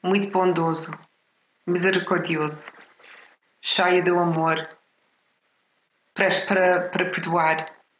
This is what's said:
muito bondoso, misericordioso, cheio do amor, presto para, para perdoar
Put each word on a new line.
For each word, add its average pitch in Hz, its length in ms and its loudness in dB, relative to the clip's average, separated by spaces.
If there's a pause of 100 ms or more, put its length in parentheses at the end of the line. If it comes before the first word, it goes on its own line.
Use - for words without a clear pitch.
muito 196 300 0
bondoso, 165 640 0 (720)
misericordioso, 175 1040 -2 (880)
cheio 180 440 2
do 175 160 2
amor, 160 480 0 (1500)
presto - 320 0
para, 180 440 2
para 185 200 -2
perdoar 160 560 -2 (340)